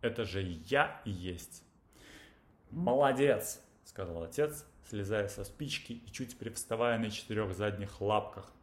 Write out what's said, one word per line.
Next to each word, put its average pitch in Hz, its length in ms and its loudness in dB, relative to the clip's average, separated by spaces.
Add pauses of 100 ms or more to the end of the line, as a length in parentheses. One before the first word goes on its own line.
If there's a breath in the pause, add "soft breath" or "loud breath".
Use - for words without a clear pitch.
это 117 220 0
же 95 180 -2
я 95 640 2
и 107 60 -2
есть". 90 520 -8 (1080 loud breath)
"Молодец", 139 880 4 (220)
сказал 85 400 -6
отец, 147 420 -2 (240)
слезая 104 380 0
со 101 160 -8
спички - 500 -8
и 117 180 -14
чуть - 280 -10
привставая 113 580 0
на 113 140 0
четырех 101 420 -2
задних 101 480 -2
лапках, 101 500 0 (120)